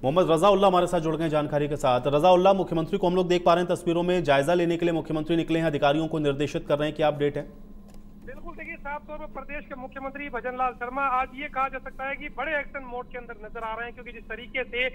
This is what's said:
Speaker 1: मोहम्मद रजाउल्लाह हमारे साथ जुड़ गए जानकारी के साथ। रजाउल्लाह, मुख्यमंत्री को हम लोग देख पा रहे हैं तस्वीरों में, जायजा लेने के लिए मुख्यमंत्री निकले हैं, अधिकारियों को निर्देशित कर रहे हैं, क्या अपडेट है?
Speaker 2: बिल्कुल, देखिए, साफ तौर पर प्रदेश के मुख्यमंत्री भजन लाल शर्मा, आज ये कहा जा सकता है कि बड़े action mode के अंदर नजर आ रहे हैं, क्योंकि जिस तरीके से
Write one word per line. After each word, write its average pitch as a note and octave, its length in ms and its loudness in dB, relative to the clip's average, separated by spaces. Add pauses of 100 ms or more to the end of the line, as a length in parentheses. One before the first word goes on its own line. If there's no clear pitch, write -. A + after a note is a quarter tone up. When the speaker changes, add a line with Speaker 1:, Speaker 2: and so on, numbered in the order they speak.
Speaker 1:
मोहम्मद D3+ 280 4
रजाउल्लाह G3 380 6
हमारे F3+ 180 4
साथ F3 120 0
जुड़ D#3+ 160 0
गए D#3+ 140 -2
जानकारी D3 380 0
के D3 80 -4
साथ। B2+ 320 2
रजाउल्लाह, F3+ 460 8
मुख्यमंत्री E3+ 440 0
को F#3 100 2
हम F3 80 2
लोग F#3 120 2
देख F3 180 2
पा F3 80 8
रहे F3+ 100 4
हैं F3 60 -4
तस्वीरों E3+ 340 0
में, F3+ 200 0
जायजा C#3+ 300 4
लेने E3+ 240 2
के E3+ 80 0
लिए E3+ 80 2
मुख्यमंत्री D#3 420 -2
निकले E3 240 2
हैं, E3 60 0
अधिकारियों D3 420 2
को D#3+ 120 -2
निर्देशित C#3 480 -2
कर D3 120 2
रहे D3+ 100 0
हैं, D3+ 60 -8
क्या D3+ 120 2
अपडेट C#3+ 300 0
है? - 120 -8 (760)
Speaker 2:
बिल्कुल, D4+ 300 -14
देखिए, D#4+ 220 -12
साफ D4 300 -10
तौर D4+ 100 -10
पर D4+ 160 -10
प्रदेश C#4 320 -10
के C#4+ 100 -12
मुख्यमंत्री C4+ 540 -10
भजन B3 280 -6
लाल B3+ 160 0
शर्मा, B3 280 -6
आज C4 340 0
ये C#4+ 140 -10
कहा C4 200 -4
जा C4 100 -8
सकता C4 300 -10
है C#4 60 -6
कि D4 220 -12
बड़े D4 220 -4
action G3 260 -10
mode A#3+ 260 -10
के B3 60 -12
अंदर A#3 180 -14 (100)
नजर A3+ 180 -12
आ A3 120 -6
रहे A#3 100 -8
हैं, A#3+ 80 -12
क्योंकि A#3+ 180 -16
जिस A3+ 180 -16
तरीके A#3 360 -8
से A#3+ 300 -4